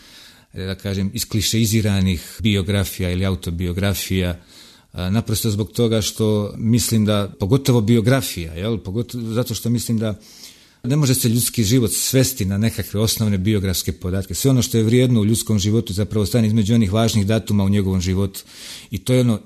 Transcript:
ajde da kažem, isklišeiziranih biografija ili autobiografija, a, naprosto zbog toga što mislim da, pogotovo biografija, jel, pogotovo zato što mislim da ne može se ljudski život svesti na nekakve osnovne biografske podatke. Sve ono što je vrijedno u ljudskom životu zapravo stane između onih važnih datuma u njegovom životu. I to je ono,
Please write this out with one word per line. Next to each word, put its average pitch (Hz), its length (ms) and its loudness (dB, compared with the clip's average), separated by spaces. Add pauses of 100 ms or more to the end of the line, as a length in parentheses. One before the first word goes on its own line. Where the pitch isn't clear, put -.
(540)
ajde 92 120 -10
da 95 100 -6
kažem, 98 380 -4
isklišeiziranih 101 1300 0
biografija 98 720 -2
ili 92 140 -2
autobiografija, 92 1120 -2 (520)
a, 90 180 -6
naprosto 110 420 -2
zbog 101 200 -4
toga 113 300 0
što 104 560 -2
mislim 113 480 2
da, 101 340 0
pogotovo 120 420 2
biografija, 110 720 0
jel, 101 240 -4
pogotovo 113 560 -6
zato 117 200 -2
što 113 160 -6
mislim 117 280 -2
da 107 220 -4 (640)
ne 127 120 0
može 135 200 4
se 127 140 0
ljudski 113 340 0
život 110 280 2
svesti - 540 0
na 98 120 -2
nekakve 107 420 -2
osnovne 107 380 0
biografske 95 540 0
podatke. 92 420 -4
Sve 135 180 2
ono 127 100 4
što - 160 0
je 113 60 4
vrijedno 123 380 4
u 101 40 2
ljudskom 110 340 0
životu 104 340 0
zapravo 101 320 -2
stane 113 220 2
između 107 280 2
onih 104 180 2
važnih 110 320 2
datuma 101 380 0
u 98 60 2
njegovom 95 320 2
životu. 95 420 -2 (480)
I 104 60 -6
to 127 160 -2
je 127 80 4
ono, 117 240 2